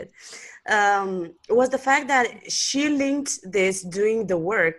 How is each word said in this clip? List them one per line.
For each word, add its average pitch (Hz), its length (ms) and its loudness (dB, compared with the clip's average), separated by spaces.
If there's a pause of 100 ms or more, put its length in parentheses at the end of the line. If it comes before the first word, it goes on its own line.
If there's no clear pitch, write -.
it, - 100 -16 (580)
um, 196 600 0 (160)
was 247 220 4
the 262 80 -2
fact 269 300 2
that 254 180 4 (240)
she - 400 -2
linked 277 480 -2 (120)
this 190 320 0
doing 208 440 0
the 180 120 0
work 165 400 0